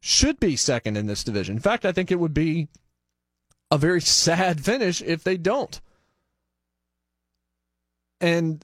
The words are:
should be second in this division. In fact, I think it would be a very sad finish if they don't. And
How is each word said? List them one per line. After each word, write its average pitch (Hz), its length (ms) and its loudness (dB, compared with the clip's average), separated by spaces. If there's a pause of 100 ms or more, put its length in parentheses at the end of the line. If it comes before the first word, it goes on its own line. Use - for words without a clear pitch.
should - 380 2
be 156 180 2
second 117 400 -2
in 104 100 -4
this 104 160 -6
division. 101 320 -4
In 113 60 -4
fact, 220 240 0
I 185 80 0
think 185 180 -2
it 180 80 0
would 165 140 0
be 156 340 0 (1040)
a 156 60 2
very 175 240 2
sad 170 640 2
finish 202 380 0
if 165 220 -4
they 185 140 0
don't. 196 420 -2 (2500)
And 170 440 0